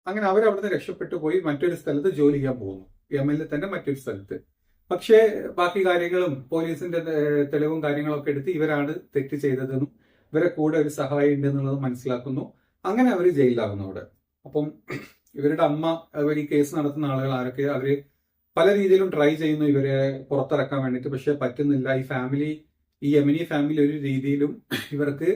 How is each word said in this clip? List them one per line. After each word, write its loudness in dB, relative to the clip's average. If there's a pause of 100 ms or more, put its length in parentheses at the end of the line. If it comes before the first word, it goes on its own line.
അങ്ങനെ -2
അവർ 4
അവിടുന്ന് 0
രക്ഷപ്പെട്ടു -6
പോയി 0
മറ്റൊരു 0
സ്ഥലത്ത് -2
ജോലി 4
ചെയ്യാൻ -2
പോകുന്നു, -10 (280)
യമനിൽ 0
തന്നെ -6
മറ്റൊരു -6
സ്ഥലത്ത്. -10 (540)
പക്ഷേ 6 (360)
ബാക്കി 0
കാര്യങ്ങളും 0
പോലീസിന്റെ, -4 (120)
ഏഹ്, 2
തെളിവും 0
കാര്യങ്ങളൊക്കെ -2
എടുത്ത് -2
ഇവരാണ് -2 (160)
തെറ്റ് -4
ചെയ്തതെന്നും -2 (420)
ഇവരെ 2
കൂടെ 0
ഒരു 2
സഹായി 0
ഉണ്ട് 0
എന്നുള്ളത് -2
മനസ്സിലാക്കുന്നു. -4 (420)
അങ്ങനെ 2
അവര് 2
ജയിലിലാകുന്നു 2
അവിടെ. -10 (400)
അപ്പം -4 (680)
ഇവരുടെ 0
അമ്മ, 2 (300)
അവർ 0
ഈ -4
കേസ് 0
നടത്തുന്ന -2
ആളുകൾ -2
ആരൊക്കെ, -4
അവര് -2 (600)
പല 6
രീതിയിലും 4
ട്രൈ 4
ചെയ്യുന്നു 0
ഇവരെ 2 (260)
പുറത്തിറക്കാൻ -2
വേണ്ടിയിട്ട്. -2
പക്ഷെ -2
പറ്റുന്നില്ല. 0
ഈ 0
ഫാമിലി, -2 (520)
ഈ 0
യമനി 4
ഫാമിലി 0
ഒരു 2
രീതിയിലും -2 (400)
ഇവർക്ക്, -2